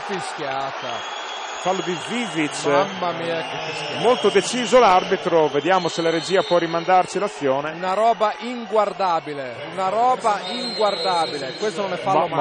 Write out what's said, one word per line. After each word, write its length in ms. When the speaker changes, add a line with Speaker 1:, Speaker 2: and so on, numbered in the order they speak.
Speaker 1:
fischiata. 1120
Speaker 2:
Fallo 200
di 120
Zizic. 600
Speaker 1:
Mamma 440
mia, 300
che 160
fischiata. 280
Speaker 2:
Molto 300
deciso 500
l'arbitro, 720
vediamo 400
se 120
la 80
regia 320
può 160
rimandarci 640
l'azione. 520
Speaker 1:
Una 220
roba 440
inguardabile, 1400
una 160
roba 580
inguardabile. 1120
Questo 240
non 100
è 60
fallo 300
Speaker 2:
Ma, 0
ma 140